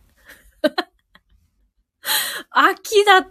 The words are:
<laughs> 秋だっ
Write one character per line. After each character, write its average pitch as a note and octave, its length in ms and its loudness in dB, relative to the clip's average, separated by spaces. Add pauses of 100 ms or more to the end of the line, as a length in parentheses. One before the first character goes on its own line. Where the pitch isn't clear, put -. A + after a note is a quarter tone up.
(600)
<laughs> - 1900 -10
秋 G4 560 0
だ G4 120 6
っ - 140 -2